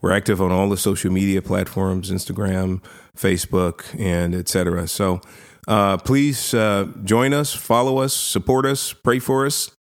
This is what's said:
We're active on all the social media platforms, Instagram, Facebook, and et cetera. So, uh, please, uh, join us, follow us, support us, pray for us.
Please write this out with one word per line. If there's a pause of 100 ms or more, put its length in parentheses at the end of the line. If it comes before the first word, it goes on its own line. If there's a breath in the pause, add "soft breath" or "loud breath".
We're
active
on
all
the
social
media
platforms,
Instagram, (340 loud breath)
Facebook, (120)
and
et
cetera.
So, (440 loud breath)
uh,
please,
uh, (160)
join
us,
follow
us,
support
us,
pray
for
us. (100)